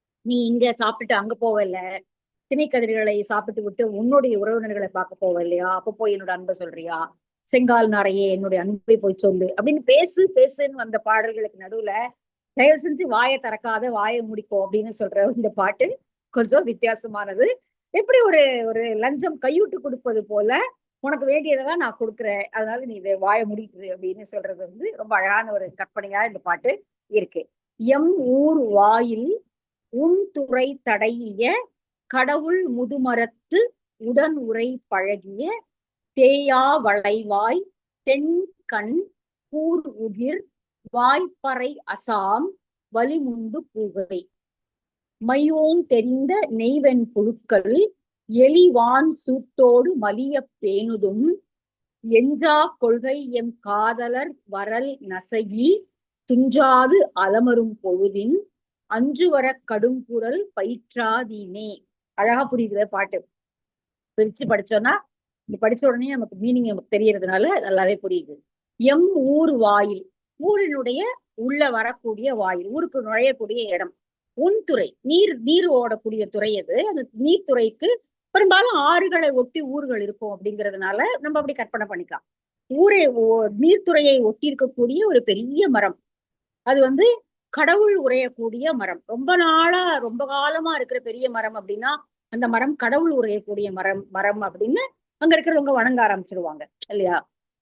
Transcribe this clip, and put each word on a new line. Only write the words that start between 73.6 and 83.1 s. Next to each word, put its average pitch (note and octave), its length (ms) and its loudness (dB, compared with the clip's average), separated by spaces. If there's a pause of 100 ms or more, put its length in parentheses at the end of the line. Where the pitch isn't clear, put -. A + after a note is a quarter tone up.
இடம். F#3 240 -4 (460)
"உன் F#4+ 260 2
துறை", G#3 240 0 (120)
நீர், E4+ 400 2
நீர் E4+ 280 2
ஓடக்கூடிய A3 600 0
துறை G#3+ 300 -4
அது. F3+ 180 -6 (100)
அந்த D#4+ 160 -4 (160)
நீர்த்துறைக்கு C#4+ 720 0 (440)
பெரும்பாலும் G4 460 4
ஆறுகளை E4 500 2
ஒட்டி B3+ 320 -2
ஊர்கள் C4 400 -6
இருக்கும் G#3 300 -8
அப்படிங்கிறதுனால G3 640 -6 (220)
நம்ம D4+ 180 -4
அப்படி D4 160 -4
கற்பனை G#3+ 320 -8
பண்ணிக்கலாம். F#3 380 -12 (460)
ஊரே F#4 400 4